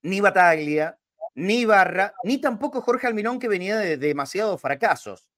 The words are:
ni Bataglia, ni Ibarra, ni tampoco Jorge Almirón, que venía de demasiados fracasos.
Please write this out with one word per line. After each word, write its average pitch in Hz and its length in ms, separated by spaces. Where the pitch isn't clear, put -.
ni 190 180
Bataglia, 165 760
ni 208 240
Ibarra, 202 520
ni 269 160
tampoco 262 400
Jorge 254 260
Almirón, 233 320
que 240 80
venía 202 320
de 175 180
demasiados 147 640
fracasos. 143 760